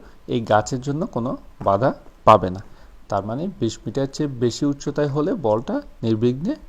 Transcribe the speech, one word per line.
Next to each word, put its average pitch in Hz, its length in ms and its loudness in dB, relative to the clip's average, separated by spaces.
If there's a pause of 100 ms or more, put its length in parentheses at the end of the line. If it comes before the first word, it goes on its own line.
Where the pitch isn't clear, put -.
(260)
এই 127 140 -2
গাছের 107 400 0
জন্য 143 260 -4
কোনো 127 300 -4 (260)
বাধা 104 320 2 (300)
পাবে 101 260 8
না। 95 120 -8 (460)
তার 101 180 -2
মানে 135 220 -6 (120)
বিশ 113 260 -2
মিটারের 135 260 -2
চেয়ে 151 160 -2
বেশি 123 380 -2
উচ্চতায় 143 420 -2
হলে 151 260 0
বলটা 131 460 0 (220)
নির্বিঘ্নে 123 540 0 (120)